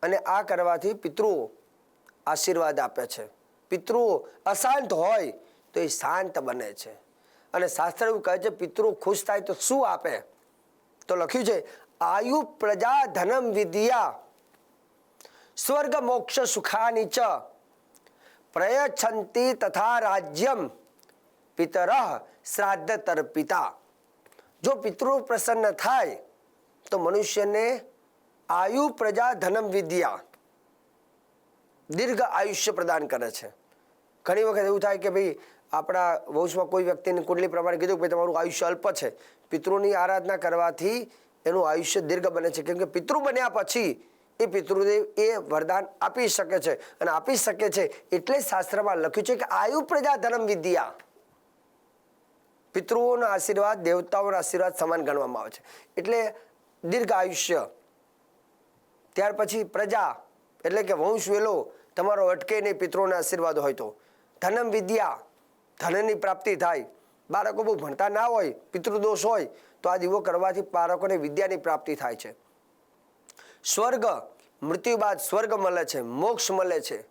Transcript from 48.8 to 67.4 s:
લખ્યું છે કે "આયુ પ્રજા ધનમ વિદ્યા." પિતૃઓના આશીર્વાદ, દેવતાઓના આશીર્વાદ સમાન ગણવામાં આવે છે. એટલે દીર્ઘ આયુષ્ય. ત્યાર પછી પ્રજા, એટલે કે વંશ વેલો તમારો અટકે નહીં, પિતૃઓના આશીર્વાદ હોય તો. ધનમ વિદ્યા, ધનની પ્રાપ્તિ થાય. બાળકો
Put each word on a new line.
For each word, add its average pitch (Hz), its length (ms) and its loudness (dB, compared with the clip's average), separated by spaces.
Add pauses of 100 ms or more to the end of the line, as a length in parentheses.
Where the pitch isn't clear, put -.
લખ્યું 160 280 0
છે 247 120 2
કે 240 80 -2
"આયુ 220 360 0
પ્રજા 294 360 2
ધનમ 233 300 0
વિદ્યા." 170 480 0 (1800)
પિતૃઓના 240 540 2
આશીર્વાદ, 202 560 0
દેવતાઓના 180 560 0
આશીર્વાદ 180 380 -2
સમાન 165 260 0
ગણવામાં 131 400 -2
આવે 110 80 -10
છે. - 120 -20 (340)
એટલે 214 380 -2 (500)
દીર્ઘ 220 280 0
આયુષ્ય. 175 560 0 (1400)
ત્યાર 202 200 2
પછી 208 320 -2
પ્રજા, 190 560 -2 (440)
એટલે 190 180 2
કે 196 100 0
વંશ 185 360 2
વેલો 202 420 2 (260)
તમારો 196 300 2
અટકે 185 340 0
નહીં, 202 180 -2
પિતૃઓના 185 380 0
આશીર્વાદ 165 420 0
હોય 143 140 2
તો. 110 240 -8 (460)
ધનમ 226 280 0
વિદ્યા, 202 500 0 (600)
ધનની 202 340 0
પ્રાપ્તિ 196 420 0
થાય. 160 280 0 (460)
બાળકો 208 320 -2